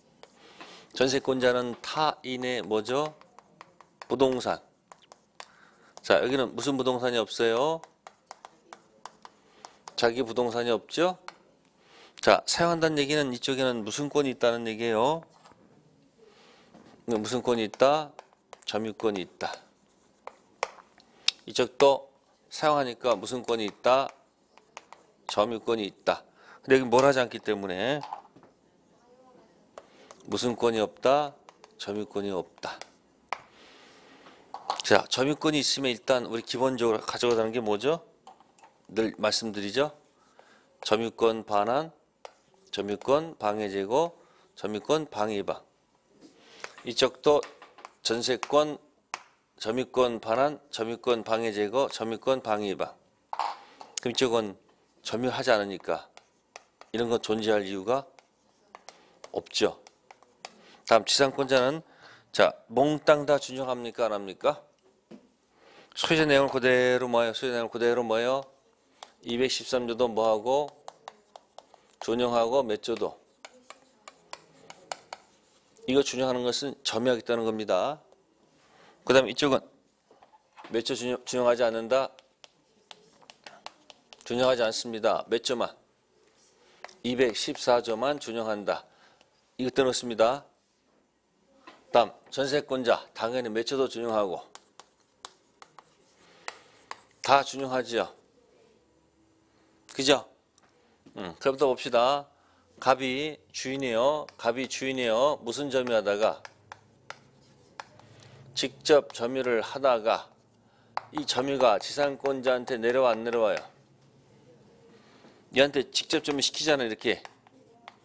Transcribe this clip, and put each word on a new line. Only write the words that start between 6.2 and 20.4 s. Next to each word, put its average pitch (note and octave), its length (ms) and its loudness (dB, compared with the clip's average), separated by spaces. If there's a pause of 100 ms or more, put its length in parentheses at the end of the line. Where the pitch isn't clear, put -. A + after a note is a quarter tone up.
여기는 B2 340 -2
무슨 B2+ 200 -4
부동산이 B2 420 -2
없어요? A#2+ 600 0 (2250)
자기 A#2+ 260 2
부동산이 A#2+ 480 -2
없죠? D#3+ 480 0 (1040)
자, G#2 260 6
사용한다는 D#3+ 520 2
얘기는 C#3+ 340 0
이쪽에는 B2+ 520 -2
무슨 B2 240 -6
권이 C#3+ 220 0
있다는 A#2 380 0
얘기예요? A#2 540 0 (1800)
네, A#2 120 0
무슨 A2+ 240 -4
권이 A#2 220 0
있다? C#3 480 2 (520)
점유권이 G#2+ 560 -4
있다. E2+ 320 -8 (1900)